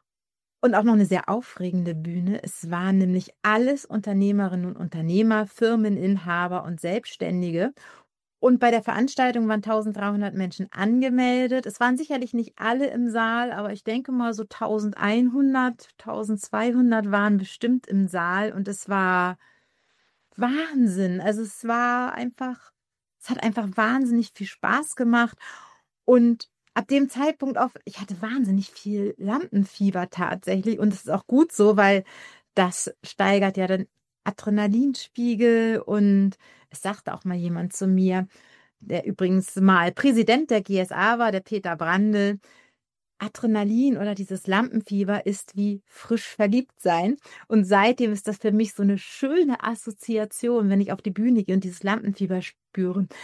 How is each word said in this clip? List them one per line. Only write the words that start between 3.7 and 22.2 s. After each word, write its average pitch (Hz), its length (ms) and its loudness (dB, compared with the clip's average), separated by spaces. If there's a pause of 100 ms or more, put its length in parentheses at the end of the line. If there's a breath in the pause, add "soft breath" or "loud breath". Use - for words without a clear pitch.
Unternehmerinnen 202 800 0
und 180 100 -8
Unternehmer, 196 720 0
Firmeninhaber 185 1160 0
und 170 160 -8
Selbstständige. 180 920 -4 (680 loud breath)
Und 247 200 4
bei 240 100 4
der 226 140 2
Veranstaltung 240 640 0
waren 214 160 -2
tausenddreihundert 208 720 -2
Menschen 190 360 -6
angemeldet. 247 960 2
Es - 140 -10
waren 254 180 2
sicherlich 262 380 -6
nicht 233 220 -4
alle 254 340 0
im 240 180 -2
Saal, 226 420 -2
aber 202 220 -6
ich 202 100 -14
denke 254 280 -6
mal, 240 240 -2
so 214 80 -8
tausendeinhundert, 240 1500 -2
tausendzweihundert 220 1120 0
waren 202 280 2
bestimmt 240 500 -2
im 196 200 0
Saal. 185 440 -2
Und 196 160 -6
es 202 200 -10
war 185 520 0 (960)
Wahnsinn. 233 880 0
Also 208 200 -2
es 220 260 -12
war 240 460 -2
einfach, 247 580 -10 (480)